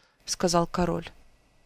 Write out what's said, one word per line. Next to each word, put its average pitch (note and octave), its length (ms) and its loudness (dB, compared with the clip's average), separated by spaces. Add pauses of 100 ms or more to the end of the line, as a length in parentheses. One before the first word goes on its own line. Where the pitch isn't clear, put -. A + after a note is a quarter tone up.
(260)
сказал E3+ 420 2
король. E3+ 420 -2 (560)